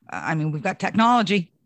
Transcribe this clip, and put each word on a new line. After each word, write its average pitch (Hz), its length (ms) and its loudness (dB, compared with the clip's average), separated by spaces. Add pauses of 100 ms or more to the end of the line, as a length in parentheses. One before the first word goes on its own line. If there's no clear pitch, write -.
I 92 260 -6
mean, 156 180 -2
we've 151 100 -6
got 185 160 -4
technology, 208 720 2 (140)